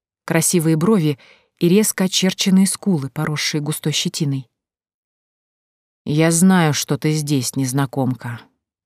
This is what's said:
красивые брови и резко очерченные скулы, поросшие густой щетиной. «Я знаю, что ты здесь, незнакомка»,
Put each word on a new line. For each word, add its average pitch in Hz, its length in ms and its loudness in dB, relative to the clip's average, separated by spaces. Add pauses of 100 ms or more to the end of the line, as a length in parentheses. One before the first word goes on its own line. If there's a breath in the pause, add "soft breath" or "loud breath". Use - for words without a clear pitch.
(260)
красивые 165 520 0
брови 160 400 0 (400 soft breath)
и 175 100 0
резко 196 360 2
очерченные 190 640 2
скулы, 156 420 -2
поросшие 151 520 -4
густой 147 320 -4
щетиной. 139 540 -4 (1600)
«Я 160 220 2
знаю, 170 420 4
что - 240 -4
ты 156 140 -2
здесь, 147 460 -2
незнакомка», 131 840 -4 (460)